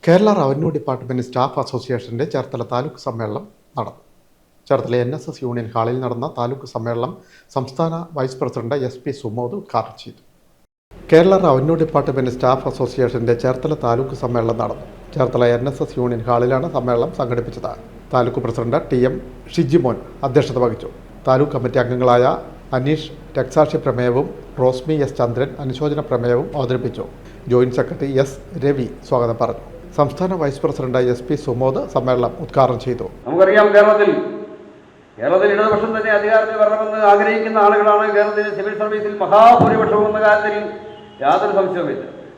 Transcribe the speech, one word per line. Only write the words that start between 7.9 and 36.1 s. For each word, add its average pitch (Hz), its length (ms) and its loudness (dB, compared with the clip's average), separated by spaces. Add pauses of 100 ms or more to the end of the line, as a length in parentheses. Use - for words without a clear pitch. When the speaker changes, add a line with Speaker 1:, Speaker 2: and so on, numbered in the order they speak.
Speaker 1:
വൈസ് 131 240 -4
പ്രസിഡന്റ് 123 380 -4 (100)
എസ് 127 160 -12
പി 143 160 -6
സുമോദ് 123 400 -8
ഉദ്ഘാടനം - 420 -6
ചെയ്തു. - 180 -20 (920)
കേരള 185 340 8
റവന്യൂ 147 360 4
ഡിപ്പാർട്ട്മെന്റ് 135 540 -2
സ്റ്റാഫ് 131 360 0
അസോസിയേഷന്റെ 120 720 0
ചേർത്തല 131 320 -2 (100)
താലൂക്ക് - 380 -2
സമ്മേളനം 117 400 0
നടന്നു. - 220 -8 (280)
ചേർത്തല 123 420 2
എൻ 117 160 -2
എസ് 135 140 -6
എസ് - 140 -10
യൂണിയൻ 120 280 -2
ഹാളിലാണ് 123 480 2
സമ്മേളനം 123 360 0 (100)
സംഘടിപ്പിച്ചത്. 120 500 -6 (400)
താലൂക്ക് 123 340 0
പ്രസിഡന്റ് 120 460 -2
ടി 127 160 2
എം 127 80 -4 (380)
ഷിജിമോൻ 127 440 2 (300)
അധ്യക്ഷത 127 380 2
വഹിച്ചു. - 240 -4 (360)
താലൂക്ക് 135 300 2
കമ്മിറ്റി 123 300 -2
അംഗങ്ങളായ 123 500 4 (420)
അനീഷ് 147 320 -2 (260)
രക്തസാക്ഷി 147 480 0
പ്രമേയവും 123 440 0 (340)
റോസ്മി 127 340 0 (100)
എസ് - 140 -6
ചന്ദ്രൻ 123 300 -2 (140)
അനുശോചന 147 380 -4 (100)
പ്രമേയവും 120 360 0 (120)
അവതരിപ്പിച്ചു. 120 440 -4 (480)
ജോയിന്റ് 123 280 4
സെക്രട്ടറി 139 300 -4 (140)
എസ് - 160 -10 (240)
രവി 135 240 0 (220)
സ്വാഗതം 120 320 0
പറഞ്ഞു. 117 240 -4 (300)
സംസ്ഥാന 151 440 0
വൈസ് 143 200 -2
പ്രസിഡന്റ് 131 400 -2 (120)
എസ് 123 140 -6
പി 151 160 -2
സുമോദ് 131 380 -2 (140)
സമ്മേളനം 123 380 0 (100)
ഉദ്ഘാടനം 127 420 2
ചെയ്തു. 117 220 -4 (180)
Speaker 2:
നമുക്കറിയാം, 190 500 6
കേരളത്തിൽ, 208 360 8 (1080)
കേരളത്തിൽ 170 360 2
ഇടതുപക്ഷം 214 420 0
തന്നെ 220 220 -2